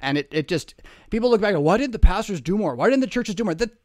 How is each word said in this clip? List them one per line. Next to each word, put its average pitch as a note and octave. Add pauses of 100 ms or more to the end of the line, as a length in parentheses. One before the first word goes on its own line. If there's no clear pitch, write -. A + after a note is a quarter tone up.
And C#3
it, D3
it D3+
just, - (340)
people A3+
look A3+
back G#3
and, D3
"Why F3
didn't C4
the A3
pastors G3
do E3+
more? E3
Why D3+
didn't C4
the B3+
churches A3
do G#3+
more?" F3
They, A3 (180)